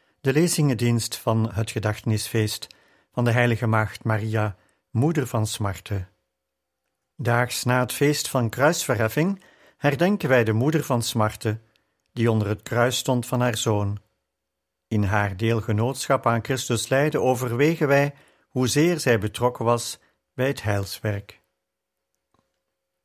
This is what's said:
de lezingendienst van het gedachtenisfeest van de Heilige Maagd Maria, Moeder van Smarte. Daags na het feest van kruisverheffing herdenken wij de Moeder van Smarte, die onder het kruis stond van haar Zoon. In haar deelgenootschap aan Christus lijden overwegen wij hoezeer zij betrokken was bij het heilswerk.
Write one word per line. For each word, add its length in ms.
de 120
lezingendienst 840
van 360
het 180
gedachtenisfeest 960
van 120
de 80
Heilige 360
Maagd 360
Maria, 520
Moeder 380
van 200
Smarte. 600
Daags 480
na 160
het 140
feest 360
van 200
kruisverheffing 920
herdenken 520
wij 140
de 100
Moeder 300
van 180
Smarte, 580
die 180
onder 160
het 140
kruis 360
stond 280
van 160
haar 160
Zoon. 400
In 160
haar 340
deelgenootschap 880
aan 180
Christus 440
lijden 340
overwegen 680
wij 260
hoezeer 500
zij 200
betrokken 460
was 340
bij 140
het 160
heilswerk. 800